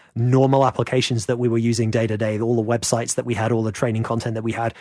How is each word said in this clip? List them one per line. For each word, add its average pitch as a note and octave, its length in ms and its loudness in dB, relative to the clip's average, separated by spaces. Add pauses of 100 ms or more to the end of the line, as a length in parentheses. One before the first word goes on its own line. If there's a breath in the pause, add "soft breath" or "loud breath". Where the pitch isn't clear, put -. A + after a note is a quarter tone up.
(140 soft breath)
normal C3 520 4
applications A#2+ 640 0
that B2 120 -2
we B2 80 0
were A#2 100 2
using A2+ 320 2
day A2+ 160 0
to G#2+ 120 -2
day, G#2+ 200 -2
all A#2 200 0
the A2 60 0
websites A#2 520 -2
that A#2+ 100 -4
we A#2+ 100 -2
had, A2+ 180 0
all A2+ 100 0
the A2 80 -2
training A2+ 320 -2
content A2+ 320 -4
that A2 80 -6
we A2+ 80 -2
had, A#2 300 -4